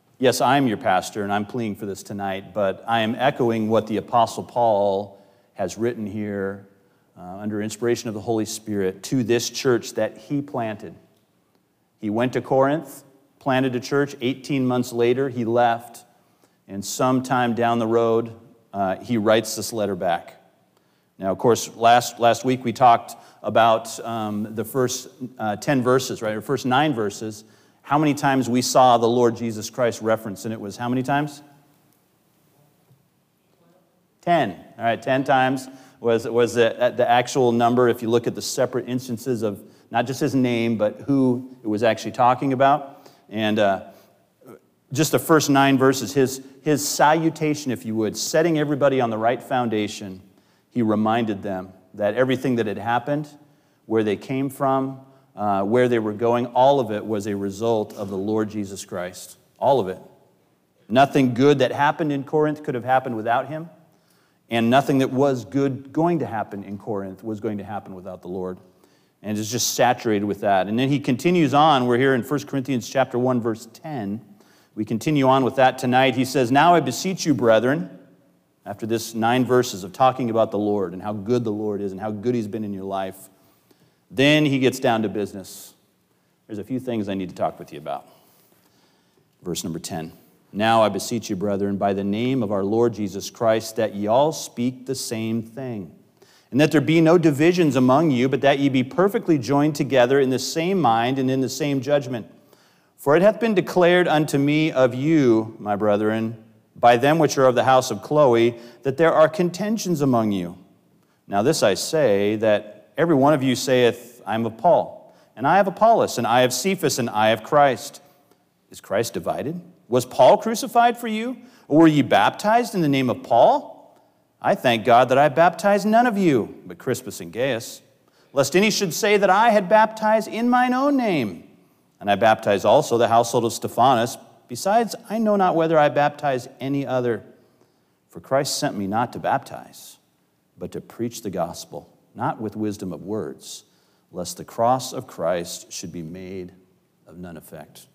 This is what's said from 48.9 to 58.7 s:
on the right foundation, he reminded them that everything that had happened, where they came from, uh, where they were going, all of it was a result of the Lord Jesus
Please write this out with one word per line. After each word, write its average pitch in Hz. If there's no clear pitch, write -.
on 117
the 110
right 117
foundation, 107
he 123
reminded 107
them 95
that 104
everything 131
that 113
had 98
happened, 123
where 110
they 101
came 135
from, 135
uh, 101
where 123
they 120
were 107
going, 117
all 131
of 110
it 101
was 104
a 104
result 101
of 101
the 98
Lord 107
Jesus 101